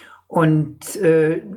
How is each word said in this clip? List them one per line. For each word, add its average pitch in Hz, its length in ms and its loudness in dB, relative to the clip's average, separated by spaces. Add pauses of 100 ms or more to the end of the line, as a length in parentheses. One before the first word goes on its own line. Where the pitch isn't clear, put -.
(280)
Und, 156 680 -2
äh, 160 460 2 (140)